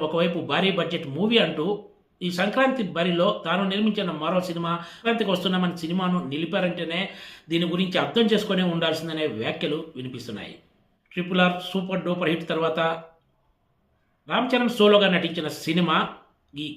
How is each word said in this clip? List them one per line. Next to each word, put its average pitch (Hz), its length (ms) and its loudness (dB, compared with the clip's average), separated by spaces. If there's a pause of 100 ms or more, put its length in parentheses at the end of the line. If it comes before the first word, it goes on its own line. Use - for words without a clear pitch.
ఒకవైపు 175 300 0 (140)
భారీ 185 280 2
బడ్జెట్ 165 360 -4
మూవీ 220 300 4
అంటూ 151 200 -2 (560)
ఈ 180 180 -2
సంక్రాంతి 254 460 2 (120)
బరిలో 175 300 2 (180)
తాను 185 260 0
నిర్మించిన 202 520 0
మరో 175 260 0
సినిమా 170 260 -2 (100)
సంక్రాంతికి 220 500 -2
వస్తున్నామని 180 480 0
సినిమాను 180 460 0
నిలిపారంటేనే 170 720 -2 (480)
దీని 170 240 0
గురించి 180 320 0
అర్థం 226 280 2
చేసుకునే 185 320 2 (100)
ఉండాల్సిందనే 156 520 -2 (140)
వ్యాఖ్యలు 156 400 -4 (160)
వినిపిస్తున్నాయి. 110 580 -12 (560)
ట్రిపుల్ 180 360 0
ఆర్ 180 120 0 (140)
సూపర్ 185 340 -2
డూపర్ 175 280 0
హిట్ 170 180 -8
తర్వాత 160 260 0 (1500)
రామ్ 240 220 0
చరణ్ 240 280 2
సోలోగా 202 380 8
నటించిన 165 300 -2 (180)
సినిమా 165 340 2 (540)
ఈ 147 240 -8